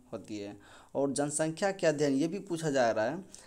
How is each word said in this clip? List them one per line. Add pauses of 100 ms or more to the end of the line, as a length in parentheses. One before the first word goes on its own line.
(140)
होती
है। (380)
और
जनसंख्या
के
अध्ययन,
ये
भी
पूछा
जा
रहा
है (220)